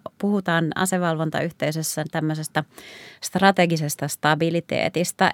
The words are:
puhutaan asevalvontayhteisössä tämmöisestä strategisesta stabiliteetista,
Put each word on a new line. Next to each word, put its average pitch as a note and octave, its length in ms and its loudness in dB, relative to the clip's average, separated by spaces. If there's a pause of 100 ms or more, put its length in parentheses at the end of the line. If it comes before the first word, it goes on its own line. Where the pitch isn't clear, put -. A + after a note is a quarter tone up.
(180)
puhutaan F#3+ 560 0
asevalvontayhteisössä D#3+ 1400 -2
tämmöisestä D#3 540 -2 (560)
strategisesta E3+ 880 2
stabiliteetista, E3 1300 0